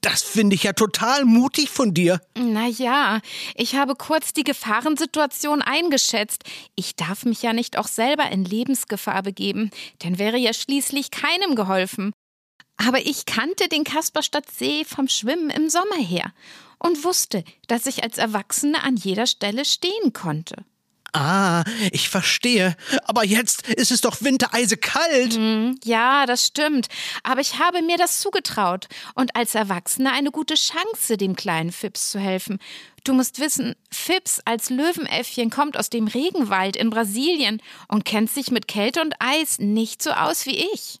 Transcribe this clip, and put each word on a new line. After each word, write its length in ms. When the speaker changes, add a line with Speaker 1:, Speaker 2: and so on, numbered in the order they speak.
Speaker 1:
das 220
finde 340
ich 80
ja 80
total 520
mutig 460
von 240
dir. 260
Speaker 2:
Na 300
ja, 540
ich 220
habe 180
kurz 380
die 120
Gefahrensituation 1160
eingeschätzt. 800
Ich 220
darf 280
mich 180
ja 100
nicht 260
auch 100
selber 420
in 140
Lebensgefahr 760
begeben, 480
denn 160
wäre 200
ja 140
schließlich 580
keinem 440
geholfen. 580
Aber 300
ich 180
kannte 440
den 160
Kasperstadt 680
See 340
vom 240
Schwimmen 420
im 180
Sommer 300
her 340
und 260
wusste, 400
dass 180
ich 160
als 160
Erwachsene 640
an 140
jeder 300
Stelle 380
stehen 480
konnte. 520
Speaker 1:
Ah, 460
ich 160
verstehe. 680
Aber 200
jetzt 440
ist 240
es 80
doch 200
wintereisekalt. 1120
Speaker 2:
Hm, 500
ja, 420
das 180
stimmt. 440
Aber 180
ich 200
habe 220
mir 140
das 240
zugetraut 680
und 220
als 180
Erwachsene 560
eine 220
gute 240
Chance, 600
dem 200
kleinen 340
Fips 400
zu 80
helfen. 400
Du 80
musst 260
wissen, 380
Fips 520
als 260
Löwenäffchen 800
kommt 260
aus 120
dem 200
Regenwald 680
in 160
Brasilien 720
und 180
kennt 280
sich 180
mit 160
Kälte 340
und 200
Eis 400
nicht 420
so 80
aus 360
wie 280
ich. 260